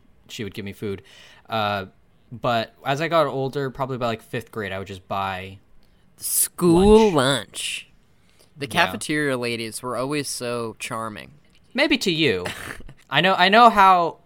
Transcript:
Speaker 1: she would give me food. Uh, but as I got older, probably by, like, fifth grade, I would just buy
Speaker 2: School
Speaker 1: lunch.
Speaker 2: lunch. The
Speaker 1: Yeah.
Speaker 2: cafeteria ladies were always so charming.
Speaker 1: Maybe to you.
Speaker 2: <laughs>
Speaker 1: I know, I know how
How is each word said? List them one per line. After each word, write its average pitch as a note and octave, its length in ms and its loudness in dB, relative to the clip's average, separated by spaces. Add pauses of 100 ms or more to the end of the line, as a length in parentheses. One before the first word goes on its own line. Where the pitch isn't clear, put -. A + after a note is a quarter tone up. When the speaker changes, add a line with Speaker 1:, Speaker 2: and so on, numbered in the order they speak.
(280)
Speaker 1:
she - 160 -10
would G2 100 -10
give G2+ 120 -10
me G2 80 -10
food. G2 280 -8 (480)
Uh, G#2 360 -2 (460)
but A#2 420 -4 (120)
as C#3 160 -4
I E3 60 -2
got D#3 200 2
older, C3+ 420 -4
probably B2+ 280 -8
by, A#2+ 100 -2
like, A2 140 -4
fifth - 300 -10
grade, G2+ 200 -6
I F#2+ 80 -6
would G2 80 -10
just F#2+ 200 -14
buy F#2+ 520 -6 (580)
Speaker 2:
School G3 920 4
Speaker 1:
lunch. E3+ 40 0
Speaker 2:
lunch. B2+ 720 -2 (680)
The C#3+ 100 -10
Speaker 1:
Yeah. E3+ 180 2
Speaker 2:
cafeteria D3+ 520 -2
ladies A#2 460 -6
were B2 140 -6
always C#3 320 -4
so A#2+ 500 -6
charming. G#2+ 540 -10 (400)
Speaker 1:
Maybe C#4+ 260 0
to G3 120 -2
you. B2 340 0 (320)
Speaker 2:
<laughs> - 320 -18
Speaker 1:
I C#3 120 2
know, F#3 140 4
I F3+ 140 4
know A3+ 200 8
how F#3+ 560 4